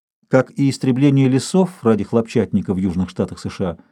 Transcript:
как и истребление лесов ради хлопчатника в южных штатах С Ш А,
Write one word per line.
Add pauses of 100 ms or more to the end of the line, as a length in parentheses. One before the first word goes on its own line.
(280)
как
и
истребление
лесов
ради
хлопчатника
в
южных
штатах
С
Ш
А, (140)